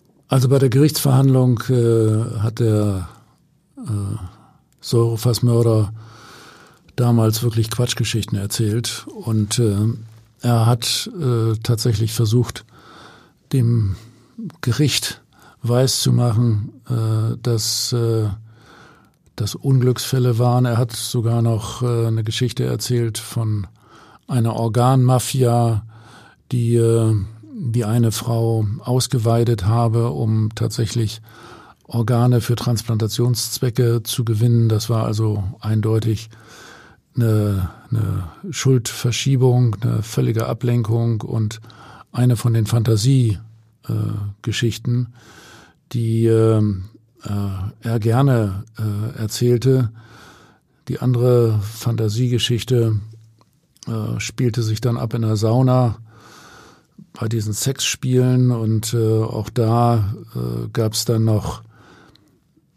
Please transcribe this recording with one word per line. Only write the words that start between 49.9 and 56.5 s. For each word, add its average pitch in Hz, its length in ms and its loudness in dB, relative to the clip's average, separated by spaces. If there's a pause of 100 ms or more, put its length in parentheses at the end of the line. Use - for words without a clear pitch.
Die - 100 -6
andere 120 640 2
Fantasiegeschichte, 113 1400 0 (880)
äh, 113 340 -6
spielte 117 420 -2
sich 110 180 -2
dann 120 180 0
ab 113 160 -4
in 117 80 -2
der 110 140 0
Sauna 123 600 2 (1160)